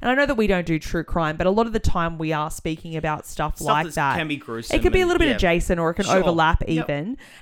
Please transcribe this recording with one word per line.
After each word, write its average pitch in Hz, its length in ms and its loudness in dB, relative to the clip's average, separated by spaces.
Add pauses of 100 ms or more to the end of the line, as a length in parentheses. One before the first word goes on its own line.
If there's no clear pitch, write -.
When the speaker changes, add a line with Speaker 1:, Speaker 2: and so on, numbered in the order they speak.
Speaker 1:
and 240 100 0
I 254 40 4
know 285 100 4
that 277 120 0
we 220 100 2
don't 185 180 2
do 165 140 0
true 156 260 -4
crime, 160 320 -2
but 175 100 0
a 185 40 4
lot 220 160 2
of 226 80 -8
the 226 60 0
time 170 360 2
we 160 160 -4
are 151 180 -2
speaking 160 460 -8
about 151 300 -4
stuff 151 300 -4
Speaker 2:
Stuff 165 120 -8
Speaker 1:
like 151 160 2
Speaker 2:
that's 160 120 -6
Speaker 1:
that. 139 200 0
Speaker 2:
can 160 100 -2
be 147 120 -4
gruesome 117 360 -6
Speaker 1:
It - 80 4
could - 120 2
be 370 60 4
a - 20 4
Speaker 2:
and, 349 60 2
Speaker 1:
little 349 100 2
bit 320 100 4
Speaker 2:
yeah. 247 60 0
Speaker 1:
of 214 60 -4
Jason, 175 380 2
or 165 120 2
it 170 60 -4
can 196 100 -2
Speaker 2:
Sure. 165 100 2
Speaker 1:
overlap 165 500 4
Speaker 2:
Yep. - 40 -4
Speaker 1:
even. 160 480 -2 (240)